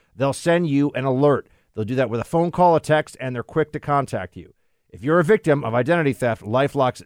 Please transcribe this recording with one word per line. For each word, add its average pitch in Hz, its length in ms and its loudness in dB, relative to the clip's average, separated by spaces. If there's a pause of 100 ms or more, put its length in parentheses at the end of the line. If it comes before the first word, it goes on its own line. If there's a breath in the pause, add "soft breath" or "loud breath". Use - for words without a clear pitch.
(160)
they'll 135 180 -2
send 170 340 0
you 143 280 2
an 131 100 -4
alert. 135 420 2 (280)
They'll 107 100 -4
do 117 80 -6
that 127 160 0
with 113 120 -4
a - 20 -8
phone 170 260 -2
call, 175 260 4
a 147 40 2
text, 151 400 -2
and 127 160 -8
they're 120 80 -6
quick - 300 -4
to 151 60 -8
contact 135 560 -4
you. 87 200 -20 (340)
If 87 140 -16
you're 156 160 2
a 170 40 4
victim 156 400 2
of 117 120 -2
identity 143 380 0
theft, 117 280 -4
LifeLock's 127 640 -2